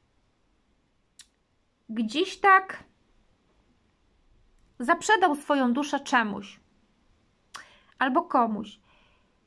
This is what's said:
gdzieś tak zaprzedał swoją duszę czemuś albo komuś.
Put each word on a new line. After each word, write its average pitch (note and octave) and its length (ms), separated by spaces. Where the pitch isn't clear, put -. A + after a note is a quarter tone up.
gdzieś A#3+ 520
tak F#4+ 440
zaprzedał E4+ 580
swoją C4+ 360
duszę C#4+ 280
czemuś G#3 600
albo C4 240
komuś. A3 580